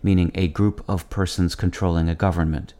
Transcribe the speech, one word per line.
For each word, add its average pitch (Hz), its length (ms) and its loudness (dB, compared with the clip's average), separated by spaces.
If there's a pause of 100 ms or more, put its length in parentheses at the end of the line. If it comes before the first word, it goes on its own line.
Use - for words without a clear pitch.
meaning 92 320 4
a 92 140 0
group 98 420 0
of 95 220 -2
persons 92 420 0
controlling 85 560 0
a 82 60 -2
government. 82 640 -2